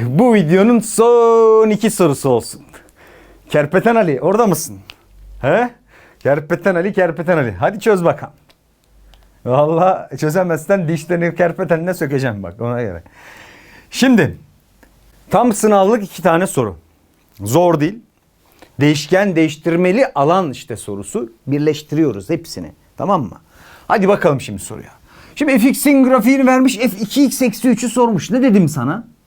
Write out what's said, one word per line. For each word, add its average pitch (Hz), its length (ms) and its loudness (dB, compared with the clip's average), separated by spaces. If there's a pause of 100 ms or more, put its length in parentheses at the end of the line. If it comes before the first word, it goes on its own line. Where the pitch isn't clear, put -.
bu 220 260 2
videonun 202 460 4
son 226 920 4
iki 208 200 0
sorusu 143 400 0
olsun. - 320 -2 (880)
Kerpeten 180 460 0
Ali, 165 260 0
orada 202 260 2
mısın? 131 300 -4 (640)
He? 202 280 0 (500)
Kerpeten 156 560 -2
Ali, 180 180 -2
Kerpeten 170 440 0
Ali. 123 140 -2
Hadi 156 280 -4
çöz 196 260 0
bakalım. - 280 -2 (1120)
Vallahi 151 720 0
çözemezsen 165 680 -2
dişlerini 170 480 -4
kerpetenine 170 580 -2
sökeceğim 135 500 -4
bak, 95 180 -12
ona 120 200 -4
göre. 90 220 -10 (880)
Şimdi, 208 460 2 (920)
tam 220 240 2
sınavlık 208 500 2
iki - 180 -14
tane 175 260 2
soru. 107 280 -4 (680)
Zor 160 360 2
değil. 196 200 -4 (800)
Değişken 160 540 0
değiştirmeli 170 800 0
alan 160 360 0
işte - 240 -14
sorusu. 101 560 -10 (160)
Birleştiriyoruz 147 840 -2
hepsini. 160 420 -10 (260)
Tamam 175 260 -2
mı? 92 140 -12 (500)
Hadi 196 200 0
bakalım 175 340 2
şimdi 101 180 -12
soruya. - 320 -16 (440)
Şimdi 277 240 0
F 254 100 4
X'in 269 340 2
grafiğini 254 420 2
vermiş, 254 320 2
F 220 220 -2
iki 269 260 0
x 254 160 -2
eksi 240 280 0
üçü 233 200 0
sormuş. 226 420 0
Ne 240 100 0
dedim 196 280 4
sana? 147 380 -6 (200)